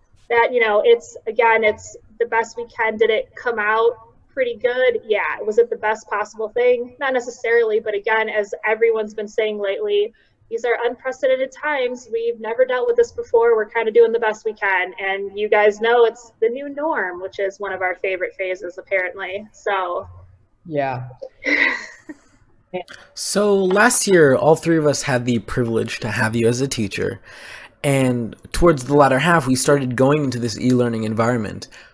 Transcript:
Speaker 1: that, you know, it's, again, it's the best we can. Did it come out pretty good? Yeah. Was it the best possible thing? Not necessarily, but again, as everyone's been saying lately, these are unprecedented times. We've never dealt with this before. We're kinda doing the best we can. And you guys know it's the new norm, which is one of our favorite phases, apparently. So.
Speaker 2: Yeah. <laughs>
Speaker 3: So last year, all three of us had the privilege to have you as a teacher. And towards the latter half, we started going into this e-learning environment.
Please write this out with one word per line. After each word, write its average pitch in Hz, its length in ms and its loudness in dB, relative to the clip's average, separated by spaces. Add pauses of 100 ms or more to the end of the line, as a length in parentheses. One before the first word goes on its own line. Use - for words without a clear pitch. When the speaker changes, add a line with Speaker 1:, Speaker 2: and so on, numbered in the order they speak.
(300)
Speaker 1:
that, 233 220 2
you 240 80 0
know, 214 240 2
it's, 233 320 4 (100)
again, 220 380 2
it's - 320 -2 (220)
the 233 80 -2
best 226 300 -4
we 240 100 -10
can. 220 300 -4
Did 220 140 2
it - 240 -4
come 233 240 -6
out 220 340 2 (400)
pretty 240 240 -4
good? 247 500 0
Yeah. 180 380 -2
Was 214 140 2
it 233 120 4
the - 60 -4
best 220 320 -4
possible 214 400 -6
thing? 247 500 0
Not 269 140 -4
necessarily, 233 640 0
but 220 160 -4
again, 220 340 -2
as 208 260 -4 (120)
everyone's 220 480 0
been 214 140 -10
saying 214 320 -4
lately, 208 520 -2 (380)
these 226 140 -8
are 240 80 0 (120)
unprecedented 262 680 -2
times. 254 600 -6
We've 466 280 -4
never 466 240 0
dealt 494 220 -2
with 466 100 0
this 480 160 2
before. 466 420 2
We're 440 120 0
kinda 220 240 -2
doing 226 220 6
the 233 60 0
best 214 260 -2
we 214 100 -4
can. 185 440 -2
And 196 400 -6
you 214 100 -4
guys 208 320 4
know 233 240 4
it's - 360 -4
the 226 80 2
new 277 200 -6
norm, 269 520 -4
which 190 180 -10
is 196 220 -4
one 196 120 -8
of 185 100 -6
our 185 140 -2
favorite 185 380 -6
phases, 185 440 -8
apparently. 190 760 -6
So. 190 560 -4 (580)
Speaker 2:
Yeah. 135 420 -4 (360)
<laughs> - 40 0 (1700)
Speaker 3:
So 202 400 0
last 196 540 2
year, 156 260 8
all 151 220 4
three 165 220 2
of 151 60 0
us 143 180 2
had 123 240 -2
the 120 120 0
privilege 113 640 -2
to 120 100 -8
have 110 240 -2
you 113 140 2
as 120 120 0
a 139 60 -2
teacher. 101 540 -4 (640)
And 127 500 0 (180)
towards 160 320 4
the 139 120 -2
latter 131 220 6
half, 165 280 2
we 131 80 2
started 135 400 2
going 139 300 2
into 127 140 -4
this 117 200 -6
e-learning 123 460 0
environment. 110 640 -2 (260)